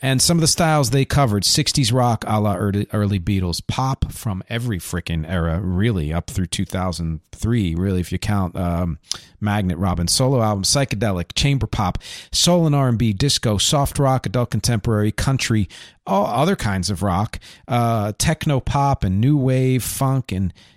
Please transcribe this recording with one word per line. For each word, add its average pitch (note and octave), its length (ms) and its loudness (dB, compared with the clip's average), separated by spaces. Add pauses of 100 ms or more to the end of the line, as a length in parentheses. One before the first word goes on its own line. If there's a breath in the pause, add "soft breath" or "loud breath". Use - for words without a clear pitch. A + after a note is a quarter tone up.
and C3 180 2
some F3 160 2
of D#3+ 60 2
the D#3+ 40 2
styles D3+ 440 2
they C3+ 160 2
covered, A2 360 2
sixties C#3 480 2
rock B2 360 2
a A2 120 2
la G#2 160 2
early, G2+ 380 0
early G#2 260 2
Beatles, F2+ 480 -2
pop - 460 -2
from F#2+ 380 -6
every A#2 280 -4
frickin' E2 480 -4
era, E2 320 0
really, F2+ 540 0
up E2+ 160 -4
through F#2 180 -4
two F#2+ 200 -4
thousand E2+ 540 -4 (120)
three, G#2+ 420 0
really, F#2 260 0
if F2 120 -4
you F2+ 60 -2
count, G2 380 -2
um, F2 420 -2 (420 loud breath)
Magnet G2+ 380 0
Robin's F2 340 0
solo C3 300 2
album, G#2 220 0
psychedelic, G#2+ 680 -2
chamber C#3 340 0
pop, F#2 300 -2 (320 loud breath)
soul F3 360 4
and D3 80 4
R C#3 140 2
and A#2 100 2
B, A2 160 2
disco, A#2+ 420 0
soft C#3+ 420 0
rock, C3 280 2
adult B2 240 -2
contemporary, G#2+ 640 0
country, A#2 540 0 (400 loud breath)
all G3 200 2
other D3+ 300 2
kinds F#2+ 340 -2
of F2 120 -4
rock, G2 360 0 (300 loud breath)
uh, A#2 500 0
techno D3+ 420 0
pop C#3 420 0
and F#2+ 160 0
new C#3 180 4
wave, C3 460 2
funk C3 480 -2
and F#2 220 -2 (240 soft breath)